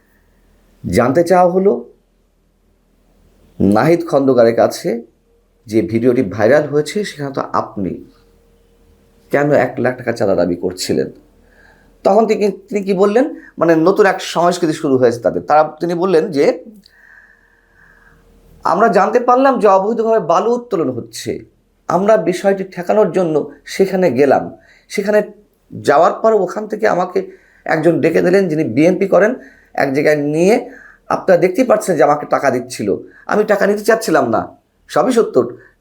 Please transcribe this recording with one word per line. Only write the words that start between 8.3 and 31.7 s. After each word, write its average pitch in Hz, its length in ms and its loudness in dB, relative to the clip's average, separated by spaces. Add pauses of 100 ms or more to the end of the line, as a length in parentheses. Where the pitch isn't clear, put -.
কেন 147 220 0
এক 127 260 0
লাখ 120 200 -4
টাকা 120 140 -6
চাঁদা 101 220 -2
দাবি 87 220 -2
করছিলেন, 85 540 -4 (960)
তখন 214 220 2
তিনি, 208 260 -2
তিনি 202 300 -8
কি 190 120 -2
বললেন, 208 400 0 (240)
মানে 165 180 2
নতুন 170 300 4
এক 190 140 -2
সংস্কৃতি 175 520 -2
শুরু 139 260 0
হয়েছে 123 220 0
তাদের। 85 220 -2
তারা, 151 380 0
তিনি 170 140 -4
বললেন 170 360 0
যে, 160 340 0 (2000)
"আমরা 202 240 2
জানতে 208 320 2
পারলাম 254 400 2
যে 202 80 4
অবৈধভাবে 214 580 0
বালু 185 280 0
উত্তোলন 185 360 -4
হচ্ছে, 117 480 -10 (500)
আমরা 202 280 2
বিষয়টি 190 480 -2
ঠেকানোর 190 480 -2
জন্য 156 380 -2 (140)
সেখানে 185 460 0
গেলাম। 117 460 0 (320)
সেখানে 208 340 -2 (580)
যাওয়ার 147 320 2
পর 226 200 0
ওখান 208 360 -2
থেকে 214 200 -2
আমাকে 185 480 -4 (280)
একজন 160 360 0
ডেকে 160 220 0
নিলেন 185 260 2
যিনি 156 160 -2
বিএনপি 165 420 0
করেন, 202 280 2 (400)
এক 139 200 -2
জায়গায় 151 220 2
নিয়ে 165 540 0 (380)
আপনারা - 320 0
দেখতেই 180 240 0
পাচ্ছেন 214 320 0